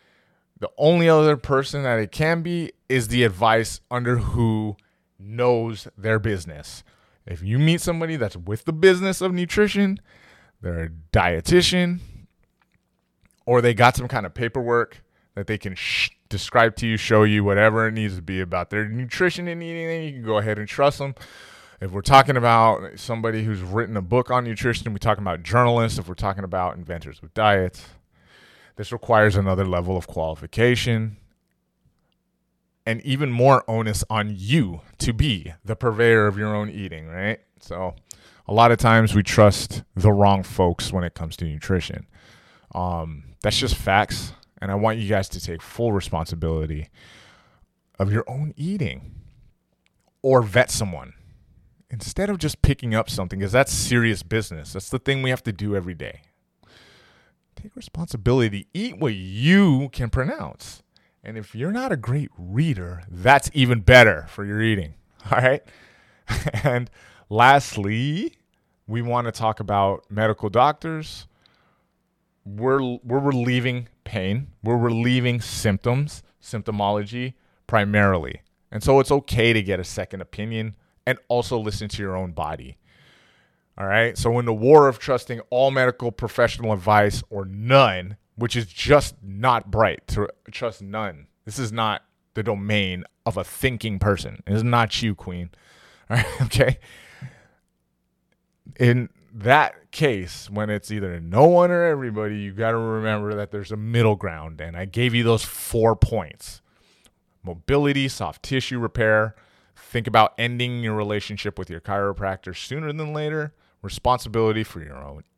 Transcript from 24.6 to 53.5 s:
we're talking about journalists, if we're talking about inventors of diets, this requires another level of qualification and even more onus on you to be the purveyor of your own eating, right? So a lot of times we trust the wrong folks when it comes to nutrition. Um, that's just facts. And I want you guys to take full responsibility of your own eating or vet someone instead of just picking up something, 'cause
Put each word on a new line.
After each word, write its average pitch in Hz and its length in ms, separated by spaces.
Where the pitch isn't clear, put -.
we're 98 60
talking 107 240
about 85 200
journalists, 117 560
if 87 100
we're 90 60
talking 98 300
about 90 320
inventors 80 460
of 80 120
diets, 101 500
this 107 160
requires 107 440
another 95 300
level 90 300
of 85 100
qualification 110 1120
and 113 160
even 135 280
more 123 380
onus 113 420
on 107 260
you 98 440
to 123 140
be 107 400
the 107 120
purveyor 113 500
of 101 100
your 107 180
own 104 140
eating, 82 380
right? 95 340
So 90 340
a - 60
lot 117 200
of 110 60
times 113 360
we 101 80
trust - 600
the 101 180
wrong 101 300
folks - 500
when 90 120
it 82 100
comes 82 220
to - 80
nutrition. 82 640
Um, 82 500
that's - 160
just 123 180
facts. - 560
And 98 100
I 98 40
want 110 240
you 101 100
guys 98 220
to 90 100
take 85 220
full 117 300
responsibility 80 960
of 98 140
your 110 160
own 143 280
eating 151 580
or 131 200
vet 113 280
someone 80 440
instead 190 400
of 190 80
just 156 240
picking 123 320
up 110 160
something, 95 300
'cause 98 120